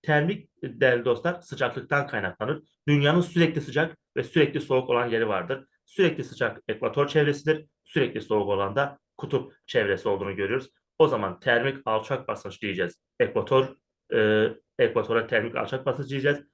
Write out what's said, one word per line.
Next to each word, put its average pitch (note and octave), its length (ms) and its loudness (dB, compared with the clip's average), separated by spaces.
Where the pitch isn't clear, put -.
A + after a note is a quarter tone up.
Termik, D#3 480 0
değerli A#2+ 420 2
dostlar, D3 360 0
sıcaklıktan C#3 640 -4
kaynaklanır. A2 560 -4
Dünyanın D3 320 4
sürekli E3 400 0
sıcak D#3 360 -2
ve C3 80 -2
sürekli D3 360 2
soğuk B2+ 300 0
olan A#2+ 160 2
yeri A2+ 220 0
vardır. F2+ 360 -4
Sürekli D#3+ 400 0
sıcak - 440 -6
ekvator B2 400 0
çevresidir. D3+ 580 0
Sürekli A#2+ 360 -2
soğuk G#2 280 0
olan G2 280 0
da C#3 220 -2
kutup - 360 -4
çevresi G2+ 420 0
olduğunu G2 280 -2
görüyoruz. G#2+ 340 -4
O D#3 100 8
zaman G2+ 320 -4
termik C3 360 2
alçak A#2+ 420 -2
basınç G2+ 340 -10
diyeceğiz. F#2 400 -4
Ekvator, C3 560 2
e, G#2+ 340 4
ekvatora A2+ 480 2
termik A#2 300 -2
alçak A#2+ 300 -4
basınç C3 240 -4
diyeceğiz. C#3+ 280 0